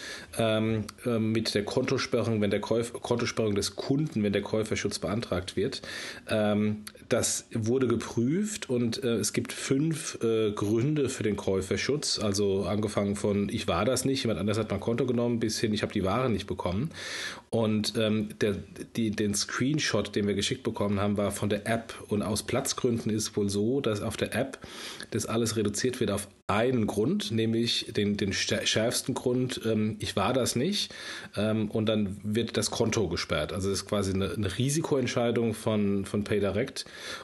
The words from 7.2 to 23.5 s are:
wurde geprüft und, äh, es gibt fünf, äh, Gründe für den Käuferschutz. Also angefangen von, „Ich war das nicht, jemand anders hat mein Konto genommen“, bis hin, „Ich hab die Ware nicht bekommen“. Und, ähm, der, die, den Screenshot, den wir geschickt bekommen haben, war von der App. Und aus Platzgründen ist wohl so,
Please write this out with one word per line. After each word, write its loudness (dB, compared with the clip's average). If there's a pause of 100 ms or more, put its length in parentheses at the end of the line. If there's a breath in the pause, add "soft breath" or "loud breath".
wurde 2
geprüft -2
und, 0
äh, 0
es -2
gibt -2
fünf, 0
äh, 4
Gründe 2
für -4
den 2
Käuferschutz. 0
Also 2
angefangen 0
von, 0
„Ich -4
war 2
das 2
nicht, 0
jemand 0
anders 0
hat -2
mein -2
Konto 0
genommen“, 2
bis 0
hin, 2
„Ich -2
hab -2
die 0
Ware 2
nicht -2
bekommen“. -2 (600 loud breath)
Und, 2
ähm, 2 (120)
der, 2 (420)
die, 2
den 0
Screenshot, 0
den 2
wir 2
geschickt -2
bekommen 0
haben, 2
war 0
von -2
der 0
App. -2 (160)
Und 0
aus -2
Platzgründen 0
ist -2
wohl 2
so, 0